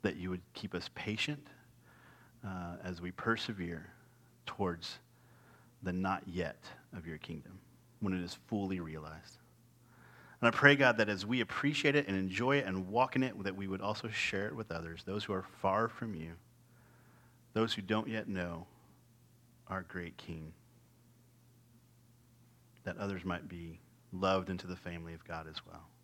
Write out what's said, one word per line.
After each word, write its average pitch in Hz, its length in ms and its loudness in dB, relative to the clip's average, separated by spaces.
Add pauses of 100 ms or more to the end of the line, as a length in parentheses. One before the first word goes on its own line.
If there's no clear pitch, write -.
that 98 140 4
you 90 140 -4
would 90 120 -2 (120)
keep - 200 -8
us 87 220 -4
patient, 143 500 -2 (1000)
uh, 90 380 -6
as 90 180 -6
we 90 100 -4
persevere 92 800 -2 (540)
towards 87 540 -4 (840)
the 92 80 0
not 92 340 2
yet 85 380 -4 (320)
of 85 100 -8
your 80 120 -6
kingdom, 85 420 -10 (400)
when 98 140 2
it 92 100 0
is 85 140 -8 (100)
fully 98 320 0
realized. 78 580 -10 (1040)
And 120 80 8
I 113 40 10
pray, 143 240 10
God, 127 220 6
that 104 120 6
as 98 160 0
we 120 160 0
appreciate 143 540 2
it 143 120 2
and 95 100 2
enjoy 101 400 2
it 127 80 2
and 92 220 -2
walk 120 280 2
in 131 80 4
it, 120 200 -4
that 95 120 -2
we 98 120 -4
would 95 140 -2
also 107 260 -2
share 104 400 0
it 139 80 -6
with 110 160 -6
others, 82 340 -8
those 101 200 -4
who 107 80 -2
are 95 120 -2 (160)
far 104 280 4
from 110 260 -6
you, 80 160 -8 (1200)
those 110 200 4
who 107 80 -4
don't 107 260 2
yet 110 200 -4
know 87 380 -4 (1000)
our 95 160 -2
great 87 340 -8
King, 80 360 -8 (2250)
that 90 120 -2
others 98 280 -2
might 87 240 -2
be 85 320 -10 (320)
loved 95 360 4
into 90 160 -2
the 90 120 -6
family 85 360 -8
of 80 120 -14
God 80 240 -8
as 78 160 -12
well. 82 240 -18 (140)